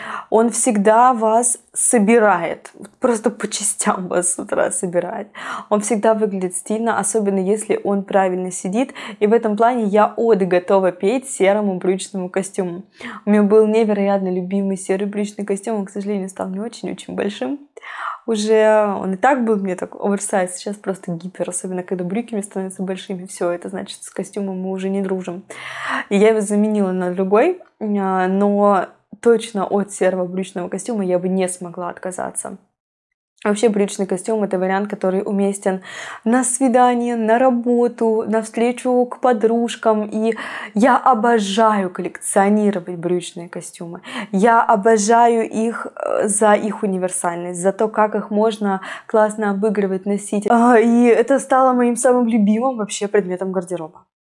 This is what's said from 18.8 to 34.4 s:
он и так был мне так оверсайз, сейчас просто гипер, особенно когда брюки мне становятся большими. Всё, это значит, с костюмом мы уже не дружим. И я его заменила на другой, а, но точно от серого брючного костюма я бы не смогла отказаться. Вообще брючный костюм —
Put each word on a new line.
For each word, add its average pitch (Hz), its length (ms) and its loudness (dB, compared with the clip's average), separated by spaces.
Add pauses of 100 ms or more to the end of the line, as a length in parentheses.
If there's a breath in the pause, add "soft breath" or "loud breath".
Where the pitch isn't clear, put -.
он 190 140 -4
и 190 40 -4
так 254 280 2
был 220 120 2
мне 190 180 -4
так - 280 -10
оверсайз, 196 520 -2
сейчас 208 220 -8
просто 190 340 -8
гипер, 175 360 -8
особенно 180 360 -6
когда 180 200 -6
брюки 226 300 -6
мне 202 80 -4
становятся 190 400 -8
большими. 185 460 -8
Всё, 175 240 -4
это 175 180 -8
значит, 196 320 -10
с - 80 -18
костюмом 196 520 -8
мы 185 100 -6
уже 190 180 -4
не 196 140 -2
дружим. 185 400 -6 (680 loud breath)
И 202 80 0
я 214 120 6
его 220 120 2
заменила 208 500 0
на 180 220 -2
другой, 208 480 2 (180)
а, 190 480 0
но 202 600 2 (340)
точно 220 440 2
от 196 260 -2
серого 185 340 0
брючного 185 440 -8
костюма 202 340 -4
я 180 160 0
бы 180 100 -2
не 185 180 0
смогла 175 420 -10
отказаться. - 680 -10 (840)
Вообще 208 260 2
брючный 202 380 -2
костюм — 202 360 -2